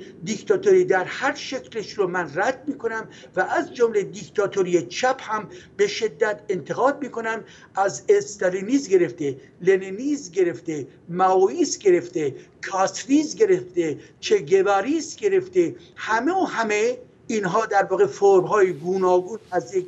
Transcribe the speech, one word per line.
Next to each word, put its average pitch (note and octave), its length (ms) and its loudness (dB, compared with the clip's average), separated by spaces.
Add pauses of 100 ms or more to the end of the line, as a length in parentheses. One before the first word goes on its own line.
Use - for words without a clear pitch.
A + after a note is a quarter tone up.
(240)
دیکتاتوری F#3+ 640 2
در F#3 180 0
هر C#4+ 320 -4
شکلش - 580 -10
رو G3 140 0
من F3 280 -4
رد A#3 320 -2
می‌کنم A3+ 400 -6 (280)
و F3+ 60 2
از - 320 -2
جمله A3 300 2
دیکتاتوری F#3 800 -2
چپ C4 400 -2
هم G#3 280 -6 (280)
به G3+ 100 2
شدت G#3+ 520 -2 (100)
انتقاد G3 520 -2
می‌کنم. A3+ 420 -8 (320)
از F#3+ 340 -2
استالینیسم G3+ 840 0
گرفته، D#3 460 0 (240)
لنینیسم F#3+ 680 -2
گرفته، E3 560 -2 (220)
مائویسم F#3+ 680 2
گرفته، E3+ 560 0 (360)
کاستریسم G3 680 0
گرفته، F3 600 0 (220)
چه G#3 200 2
گواریسم G3 800 0
گرفته، F#3 560 0 (200)
همه A#3+ 360 -2
و F#4+ 140 0
همه A3+ 520 -2 (300)
اینها G#3+ 380 0
در G3+ 180 2
واقع F#3+ 220 2
فرم‌های F#3+ 680 4
گوناگون F3+ 680 0 (120)
از G3+ 240 -4
یک F3+ 120 0